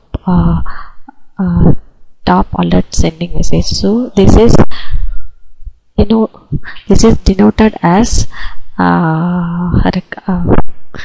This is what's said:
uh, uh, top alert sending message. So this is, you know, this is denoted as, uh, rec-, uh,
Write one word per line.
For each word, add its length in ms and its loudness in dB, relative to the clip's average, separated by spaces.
uh, 340 0
uh, 340 2
top 220 -2
alert 300 -2
sending 300 -4
message. 360 2
So 360 -2
this 180 4
is, 180 4
you 140 2
know, 180 0
this 160 4
is 140 4
denoted 640 0
as, 460 0
uh, 1000 -2
rec-, 320 -12
uh, 160 -4